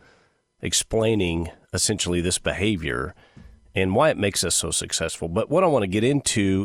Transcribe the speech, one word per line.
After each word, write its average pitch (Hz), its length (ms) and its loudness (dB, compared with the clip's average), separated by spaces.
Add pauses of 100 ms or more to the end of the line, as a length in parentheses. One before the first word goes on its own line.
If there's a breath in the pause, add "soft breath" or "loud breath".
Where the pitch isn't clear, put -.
(600 soft breath)
explaining 95 920 0 (200)
essentially 87 480 0
this 90 200 -2
behavior 78 760 -2 (600 loud breath)
and 95 160 2
why 139 160 4
it 143 80 2
makes 101 280 0
us 85 100 -2
so 82 160 -2
successful. - 560 -4
But 85 240 -2
what 175 140 2
I - 20 4
wanna 123 220 2
get 104 160 0
into 101 600 2